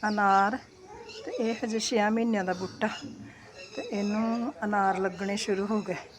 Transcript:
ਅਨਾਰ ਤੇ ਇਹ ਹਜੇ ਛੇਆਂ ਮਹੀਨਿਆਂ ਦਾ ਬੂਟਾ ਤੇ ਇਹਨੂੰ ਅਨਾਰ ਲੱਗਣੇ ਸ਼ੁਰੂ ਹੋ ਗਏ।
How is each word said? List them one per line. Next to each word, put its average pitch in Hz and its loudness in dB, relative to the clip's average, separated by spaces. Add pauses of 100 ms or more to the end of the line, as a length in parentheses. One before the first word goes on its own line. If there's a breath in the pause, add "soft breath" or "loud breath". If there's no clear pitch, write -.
ਅਨਾਰ 202 6 (680)
ਤੇ - -8
ਇਹ 226 0 (100)
ਹਜੇ 220 0
ਛੇਆਂ 214 2
ਮਹੀਨਿਆਂ 226 2
ਦਾ 185 0
ਬੂਟਾ 185 -2 (880 loud breath)
ਤੇ - -8
ਇਹਨੂੰ 226 -2 (120)
ਅਨਾਰ 196 2
ਲੱਗਣੇ 190 -2
ਸ਼ੁਰੂ 196 0
ਹੋ 214 0
ਗਏ। 185 -4 (240)